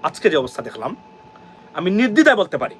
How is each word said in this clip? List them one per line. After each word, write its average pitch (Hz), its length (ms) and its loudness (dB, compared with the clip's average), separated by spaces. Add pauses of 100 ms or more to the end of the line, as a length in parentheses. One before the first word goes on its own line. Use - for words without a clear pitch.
আজকে 160 280 -2
যে 156 60 0
অবস্থা 127 260 -4
দেখলাম, 113 340 -10 (760)
আমি 175 160 -2
নির্দ্বিধায় 240 460 4
বলতে 180 220 -2
পারি 120 220 -6